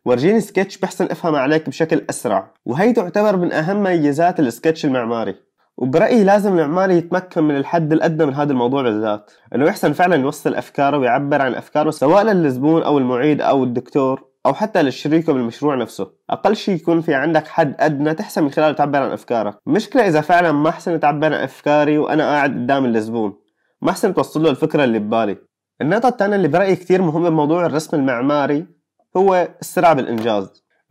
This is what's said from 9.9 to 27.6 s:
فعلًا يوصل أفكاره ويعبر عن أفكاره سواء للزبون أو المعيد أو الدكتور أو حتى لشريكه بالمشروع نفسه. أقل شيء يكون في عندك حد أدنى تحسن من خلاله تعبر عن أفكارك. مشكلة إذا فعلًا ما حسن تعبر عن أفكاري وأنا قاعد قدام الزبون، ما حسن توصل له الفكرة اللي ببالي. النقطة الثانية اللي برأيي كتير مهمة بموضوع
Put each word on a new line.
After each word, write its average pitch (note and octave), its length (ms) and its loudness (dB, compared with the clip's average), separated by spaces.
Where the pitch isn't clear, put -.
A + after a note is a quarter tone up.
فعلًا F3+ 220 2
يوصل C#3 400 -2
أفكاره C#3 420 -2
ويعبر C#3 440 0
عن B2+ 120 -2
أفكاره D3+ 360 -2
سواء D#3 340 2
للزبون D#3+ 600 2
أو D3 140 0
المعيد C3 440 0
أو C3 220 2
الدكتور C3 600 -2
أو C3+ 80 2
حتى G#3 300 -2
لشريكه D#3+ 500 0
بالمشروع B2+ 420 -2
نفسه. A2 320 -6
أقل - 260 0
شيء G3+ 200 -4
يكون E3 260 0
في D#3+ 120 -2
عندك D3+ 340 0
حد D#3 320 -2
أدنى D3+ 340 0
تحسن F3+ 300 -4
من C#3 80 0
خلاله D3+ 220 2
تعبر C#3+ 260 0
عن B2+ 120 -2
أفكارك. G#2+ 460 -4
مشكلة G#3+ 400 0
إذا D#3 140 2
فعلًا E3+ 300 2
ما D3+ 200 2
حسن E3 280 -4
تعبر D3 280 0
عن D3 60 0
أفكاري D3 640 0
وأنا D3+ 260 0
قاعد C#3 280 0
قدام C3 340 -2
الزبون، A2+ 480 -2
ما D#3+ 100 0
حسن F#3 220 -2
توصل D3+ 300 -2
له D#3+ 60 4
الفكرة D3 340 0
اللي A2+ 160 2
ببالي. G#2+ 380 -2
النقطة G3+ 260 0
الثانية G#3 280 0
اللي F#3 120 2
برأيي F3+ 280 2
كتير F#3 260 0
مهمة E3+ 280 0
بموضوع D#3+ 360 2